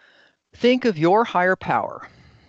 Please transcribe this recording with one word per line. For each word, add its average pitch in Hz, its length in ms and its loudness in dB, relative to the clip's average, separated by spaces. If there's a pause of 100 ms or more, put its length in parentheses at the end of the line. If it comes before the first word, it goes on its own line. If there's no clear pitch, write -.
(560)
Think 247 300 0
of 202 120 0
your 180 260 2
higher 185 320 0
power. - 520 -6 (420)